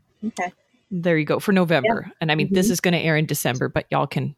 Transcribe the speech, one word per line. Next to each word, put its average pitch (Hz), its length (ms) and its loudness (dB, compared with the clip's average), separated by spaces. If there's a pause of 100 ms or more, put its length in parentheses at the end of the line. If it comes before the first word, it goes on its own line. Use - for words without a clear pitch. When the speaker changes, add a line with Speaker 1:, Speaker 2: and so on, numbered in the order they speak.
(260)
Speaker 1:
okay. 180 260 -8 (400)
Speaker 2:
there 170 260 0
you 156 80 2
go, 147 140 0
for - 140 0
November. 165 540 2
Speaker 1:
Yeah. - 120 -18
Speaker 2:
And 160 120 0
I 151 40 2
mean, 180 160 0
this 190 140 2
Speaker 1:
Mm-hmm. 220 80 2
Speaker 2:
is 165 80 -2
gonna 175 160 2
air 156 180 0
in 156 120 2
December, 135 420 -2
but - 220 -4
y'all 143 160 0
can, 139 300 -4